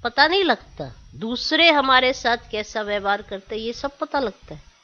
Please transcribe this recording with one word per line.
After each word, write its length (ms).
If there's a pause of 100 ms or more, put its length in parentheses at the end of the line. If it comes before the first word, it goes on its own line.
पता 220
नहीं 180
लगता, 500 (200)
दूसरे 560
हमारे 420
साथ 240 (140)
कैसा 320
व्यवहार 400
करते 320
हैं, 80
ये 100
सब 260
पता 200
लगता 360
है। 180 (120)